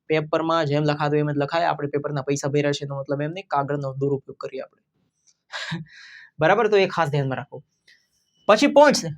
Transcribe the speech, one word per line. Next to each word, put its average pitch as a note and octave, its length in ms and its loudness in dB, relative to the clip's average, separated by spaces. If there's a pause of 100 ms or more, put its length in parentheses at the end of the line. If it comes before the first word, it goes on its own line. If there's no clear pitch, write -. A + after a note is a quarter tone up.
પેપરમાં D#3+ 560 0
જેમ D3 180 0
લખાતું D3 360 0
એમ D3 140 -2
જ C#3+ 40 -2
લખાય. D#3+ 300 -2
આપણે D3 280 -4
પેપરના D3 340 -4
પૈસા C#3+ 260 -2
ભર્યા D3 240 0
છે, D3 60 -10
એનો C#3 160 -8
મતલબ C#3 200 -6
એમ D3+ 160 -6
નહીં, G3 100 -14
કાગળનો C#3+ 460 -4
દુરુપયોગ C3+ 440 -4
કરીએ C3 260 -12
આપણે. - 180 -20 (680)
<laughs> - 340 -10 (560)
બરાબર? F#3+ 300 4
તો G#3 80 4
એ F#3+ 100 4
ખાસ E3 260 -2
ધ્યાનમાં C3+ 280 -2
રાખો. - 220 -16 (840)
પછી B3+ 260 6
પોઇન્ટ્સ, C#4+ 320 6 (120)